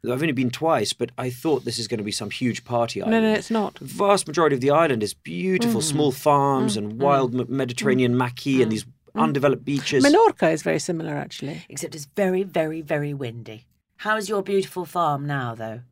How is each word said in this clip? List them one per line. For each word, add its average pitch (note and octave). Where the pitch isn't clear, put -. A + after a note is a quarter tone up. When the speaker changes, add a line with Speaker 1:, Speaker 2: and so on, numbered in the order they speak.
Speaker 1:
yeah. A#2
Speaker 2:
I've B2+
only D#3+
been B2+
twice, D3
but -
I B2+
thought B2+
this A2+
is A2+
gonna G#2+
be G#2
some G2+
huge A#2
party A#2
Speaker 1:
No, -
no, A3
Speaker 2:
island. A3
Speaker 1:
it's -
not. A3
Speaker 2:
The -
vast G3
majority D3+
of A#2+
the C3+
island D3
is G2+
beautiful F#3
Speaker 1:
Mm. D#3
Speaker 2:
small D3+
farms C#3
Speaker 3:
Mm. G#2+
Speaker 2:
and G#2
Speaker 3:
Mm. -
Speaker 2:
wild C3
M-, A#2+
Mediterranean B2+
Speaker 3:
Mm. -
Speaker 2:
maquis B2+
Speaker 3:
Mm. B2+
Speaker 2:
and A2
these G#2+
Speaker 1:
Mm. -
Speaker 2:
undeveloped C#3
beaches. C#3+
Speaker 1:
Menorca D4
is D#3
very D#3+
similar, D#3+
actually. D3
Speaker 3:
Except -
it's D3
very, F#3
very, E3
very D3
windy. A#2
How G#3+
is G3+
your G3+
beautiful F#3+
farm D3+
now, C3+
though? A2+